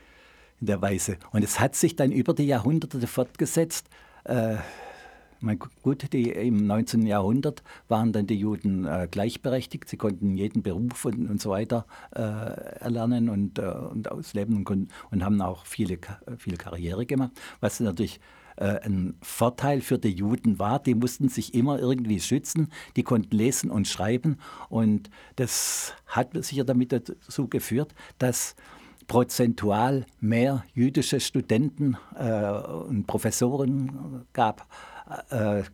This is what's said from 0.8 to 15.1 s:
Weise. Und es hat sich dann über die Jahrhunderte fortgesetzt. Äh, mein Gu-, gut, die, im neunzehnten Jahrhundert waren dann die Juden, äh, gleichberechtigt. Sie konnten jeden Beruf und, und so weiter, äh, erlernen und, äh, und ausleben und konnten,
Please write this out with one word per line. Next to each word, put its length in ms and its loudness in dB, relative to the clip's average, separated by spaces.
Weise. 360 -2
Und 140 4
es 160 -2
hat 160 2
sich 180 2
dann 160 4
über 240 2
die 120 2
Jahrhunderte 600 0
fortgesetzt. 800 -2
Äh, 320 0
mein 200 -2
Gu-, 80 -14
gut, 300 -2
die, 180 2
im 360 2
neunzehnten 400 2
Jahrhundert 560 2
waren 260 2
dann 140 2
die 80 2
Juden, 500 0
äh, 240 0
gleichberechtigt. 800 -4
Sie 80 -6
konnten 400 0
jeden 280 -2
Beruf 400 -2
und, 260 -2
und 100 -2
so 100 -4
weiter, 360 0
äh, 80 -6
erlernen 1080 -2
und, 320 0
äh, 60 -2
und 440 -6
ausleben 460 -2
und 80 0
konnten, 240 0